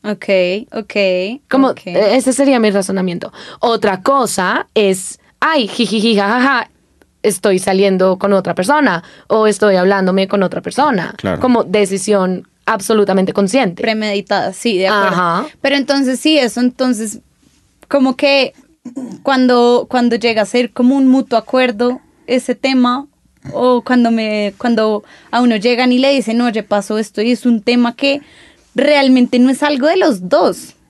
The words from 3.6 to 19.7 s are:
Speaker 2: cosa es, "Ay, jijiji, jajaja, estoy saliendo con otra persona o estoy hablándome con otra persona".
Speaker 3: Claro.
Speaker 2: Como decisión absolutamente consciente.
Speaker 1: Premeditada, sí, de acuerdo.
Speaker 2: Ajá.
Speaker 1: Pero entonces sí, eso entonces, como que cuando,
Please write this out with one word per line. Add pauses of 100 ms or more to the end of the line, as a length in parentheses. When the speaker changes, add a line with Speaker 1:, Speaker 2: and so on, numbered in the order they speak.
Speaker 2:
cosa
es, (200)
"Ay,
jijiji,
jajaja, (540)
estoy
saliendo
con
otra
persona (240)
o
estoy
hablándome
con
otra
persona".
Speaker 3:
Claro.
Speaker 2:
Como
decisión (180)
absolutamente
consciente.
Speaker 1:
Premeditada,
sí,
de
acuerdo.
Speaker 2:
Ajá. (120)
Speaker 1:
Pero
entonces
sí,
eso
entonces, (680)
como
que (680)
cuando,